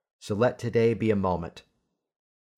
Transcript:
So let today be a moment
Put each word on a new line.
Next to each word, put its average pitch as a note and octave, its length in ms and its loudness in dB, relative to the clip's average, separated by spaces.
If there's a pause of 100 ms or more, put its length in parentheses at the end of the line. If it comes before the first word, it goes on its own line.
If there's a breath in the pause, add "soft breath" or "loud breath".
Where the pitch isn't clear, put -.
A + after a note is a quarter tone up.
(180)
So - 160 -8
let A#2+ 240 0
today A#2 380 2
be A2 160 0
a G2+ 40 2
moment F2+ 460 -2 (960)